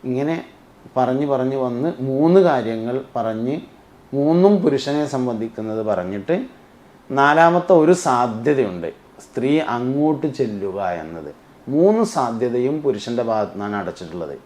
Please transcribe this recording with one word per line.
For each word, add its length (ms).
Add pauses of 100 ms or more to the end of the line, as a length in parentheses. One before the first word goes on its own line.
ഇങ്ങനെ 260 (600)
പറഞ്ഞ് 380
പറഞ്ഞ് 320
വന്ന് 240 (220)
മൂന്ന് 280 (100)
കാര്യങ്ങൾ 460 (220)
പറഞ്ഞ് 400 (580)
മൂന്നും 380 (100)
പുരുഷനെ 400 (140)
സംബന്ധിക്കുന്നത് 760
പറഞ്ഞിട്ട് 440 (840)
നാലാമത്തെ 600
ഒരു 120 (140)
സാധ്യതയുണ്ട്, 840 (360)
സ്ത്രീ 260 (240)
അങ്ങോട്ട് 520 (120)
ചെല്ലുക 400 (240)
എന്നത്. 280 (420)
മൂന്ന് 300 (100)
സാധ്യതയും 680
പുരുഷൻ്റെ 460
ഭാഗത്തു 260
നിന്നാണ് 260
അടച്ചിട്ടുള്ളത്. 540 (100)